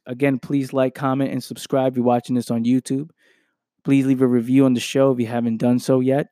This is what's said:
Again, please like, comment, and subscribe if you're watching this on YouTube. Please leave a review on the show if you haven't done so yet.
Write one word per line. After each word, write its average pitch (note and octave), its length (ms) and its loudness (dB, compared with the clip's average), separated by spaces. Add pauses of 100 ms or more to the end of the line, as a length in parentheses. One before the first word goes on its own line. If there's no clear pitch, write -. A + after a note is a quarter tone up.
Again, C3 340 0
please C#3 340 -4
like, C3 200 0
comment, C3+ 380 -2
and B2+ 100 -6
subscribe C3 520 -4
if B2 40 -4
you're A#2+ 80 0
watching B2 300 0
this A#2+ 160 -4
on A#2 140 -2
YouTube. C3+ 460 -2 (720)
Please C#3 220 2
leave C3 160 2
a C3 60 4
review B2 380 4
on C3 80 4
the A#2+ 80 2
show C3+ 300 2
if B2 80 -2
you A2+ 80 -2
haven't A#2 300 -2
done A#2+ 220 2
so C3 220 0
yet. C3+ 300 0